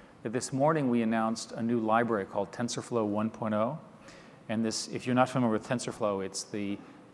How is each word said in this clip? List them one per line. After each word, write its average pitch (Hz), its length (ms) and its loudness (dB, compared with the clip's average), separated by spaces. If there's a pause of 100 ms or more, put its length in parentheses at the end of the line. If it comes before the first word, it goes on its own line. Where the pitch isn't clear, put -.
(240)
that 117 80 -4
this 120 220 -4
morning 143 360 4
we 120 120 4
announced 113 500 0
a - 100 -8
new 117 180 2
library 110 440 2
called 98 300 -4
TensorFlow 117 520 -2
one 104 240 0
point 110 240 -4
oh. 117 240 0 (720)
And 113 160 0
this, 107 240 -2
if - 180 -6
you're 123 100 2
not 127 120 6
familiar 123 240 2
with 107 160 0
TensorFlow, 107 580 -2
it's - 200 -8
the, 101 320 -4 (360)